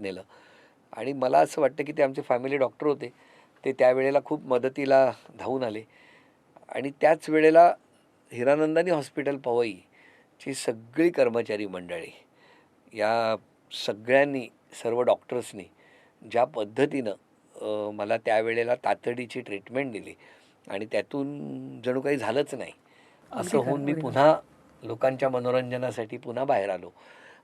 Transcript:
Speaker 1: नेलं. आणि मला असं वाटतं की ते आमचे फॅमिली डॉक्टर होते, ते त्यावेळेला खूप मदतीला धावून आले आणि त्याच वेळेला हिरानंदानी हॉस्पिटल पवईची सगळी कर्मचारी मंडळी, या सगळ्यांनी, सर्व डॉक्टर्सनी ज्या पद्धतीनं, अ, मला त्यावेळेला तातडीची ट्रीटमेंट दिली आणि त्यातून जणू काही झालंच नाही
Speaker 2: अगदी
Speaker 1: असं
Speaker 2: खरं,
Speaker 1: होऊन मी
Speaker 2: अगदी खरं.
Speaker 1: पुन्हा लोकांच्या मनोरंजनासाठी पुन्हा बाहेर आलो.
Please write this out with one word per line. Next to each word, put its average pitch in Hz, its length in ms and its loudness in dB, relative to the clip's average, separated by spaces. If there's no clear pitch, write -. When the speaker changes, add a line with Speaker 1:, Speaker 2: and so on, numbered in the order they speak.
Speaker 1:
नेलं. 95 220 -8
आणि 131 200 -6
मला 139 260 2
असं 151 220 2
वाटतं 143 240 0
की 147 80 -10
ते 147 100 -2
आमचे 139 200 0
फॅमिली 135 340 -2
डॉक्टर 131 300 -2
होते, 135 260 -2
ते 135 80 0
त्यावेळेला 131 520 4
खूप 151 200 -6
मदतीला 135 680 2
धावून 131 240 -4
आले 110 200 -4
आणि 131 220 -6
त्याच 156 300 4
वेळेला 160 440 8
हिरानंदानी 156 580 2
हॉस्पिटल 143 460 -2
पवईची 120 1160 -6
सगळी 123 560 -2
कर्मचारी 113 560 0
मंडळी, 87 460 -10
या 113 440 0
सगळ्यांनी, 123 640 0
सर्व 120 200 0
डॉक्टर्सनी 120 640 -2
ज्या 120 140 2
पद्धतीनं, 127 680 -2
अ, 107 300 -4
मला 107 260 -2
त्यावेळेला 117 580 0
तातडीची 120 640 -4
ट्रीटमेंट 117 520 -6
दिली 95 220 -12
आणि 101 220 -6
त्यातून 139 340 -4
जणू 127 180 -2
काही 143 160 0
झालंच 127 380 -2
नाही 104 180 -10
Speaker 2:
अगदी 208 160 -6
Speaker 1:
असं 151 120 2
Speaker 2:
खरं, 123 100 0
Speaker 1:
होऊन 139 120 0
मी 143 120 -2
Speaker 2:
अगदी - 0 -
खरं. 160 80 -4
Speaker 1:
पुन्हा 139 360 6
लोकांच्या 131 460 0
मनोरंजनासाठी 123 880 -2
पुन्हा 123 280 -6
बाहेर 107 260 2
आलो. 90 200 -8